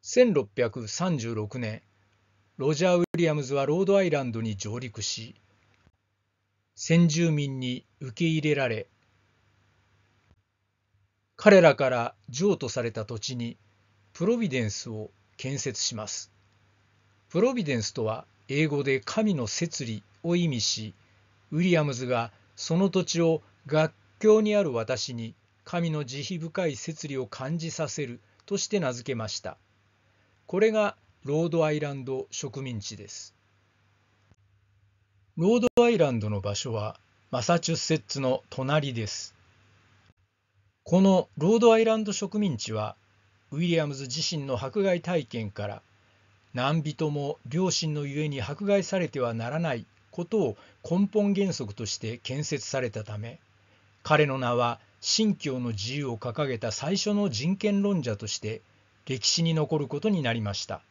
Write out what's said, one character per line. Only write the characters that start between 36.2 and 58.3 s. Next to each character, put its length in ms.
の 100
場 140
所 180
は 260
マ 140
サ 160
チ 140
ュ 20
ー 20
セ 200
ッ 100
ツ 120
の 300
隣 460
で 100
す。 300
こ 180
の 360
ロ 200
ー 20
ド 120
ア 60
イ 80
ラ 120
ン 60
ド 80
植 280
民 180
地 160
は、 220
ウ 80
ィ 80
リ 120
ア 60
ム 80
ズ 120
自 160
身 80
の 120
迫 240
害 200
体 240
験 260
か 160
ら、 140
何 260
人 300
も 260
良 220
心 240
の 140
ゆ 160
え 40
に 140
迫 240
害 180
さ 140
れ 100
て 120
は 160
な 160
ら 80
な 160
い 100
こ 160
と 140
を 180
根 220
本 300
原 180
則 220
と 100
し 140
て 240
建 200
設 240
さ 140
れ 80
た 140
た 160
め、 200
彼 240
の 140
名 160
は 240
信 360
教 240
の 100
自 240
由 140
を 100
掲 300
げ 100
た 140
最 260
初 160
の 160
人 260
権 280
論 200
者 140
と 80
し 140